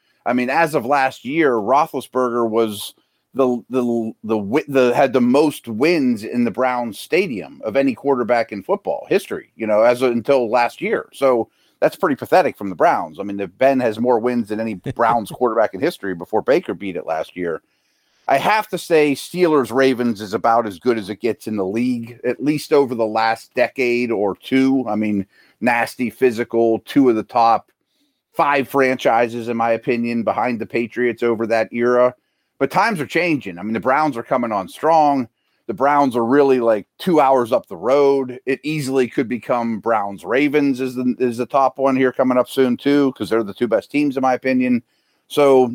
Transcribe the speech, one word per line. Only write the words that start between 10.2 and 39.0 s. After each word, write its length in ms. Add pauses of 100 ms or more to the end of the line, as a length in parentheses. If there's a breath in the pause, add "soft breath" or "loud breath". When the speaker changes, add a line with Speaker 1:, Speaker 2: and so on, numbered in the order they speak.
Speaker 1:
last 320
year. 320
So 360 (300)
that's 160
pretty 200
pathetic 420
from 120
the 60
Browns. 440
I 40
mean, 160
if 180
Ben 220
has 200
more 200
wins 300
than 100
any 140
Browns 560
Speaker 2:
<laughs> 20
Speaker 1:
quarterback 420
in 60
history 360
before 260
Baker 320
beat 220
it 100
last 320
year. 240 (680)
I 100
have 320
to 80
say 360
Steelers 600
Ravens 480
is 120
about 320
as 140
good 180
as 120
it 100
gets 280
in 100
the 80
league, 580
at 180
least 300
over 240
the 100
last 500
decade 560
or 260
two. 500
I 80
mean, 300 (340 soft breath)
nasty, 500
physical, 680
two 300
of 60
the 80
top 480 (600)
five 380
franchises, 800
in 80
my 140
opinion, 520
behind 380
the 40
Patriots 580
over 240
that 260
era. 400 (440)
But 140
times 300
are 60
changing. 500
I 60
mean, 100
the 60
Browns 360
are 80
coming 280
on 180
strong. 580 (380)
The 80
Browns 420
are 80
really, 360
like, 280 (120)
two 200
hours 320
up 160
the 80
road. 720
It 180
easily 460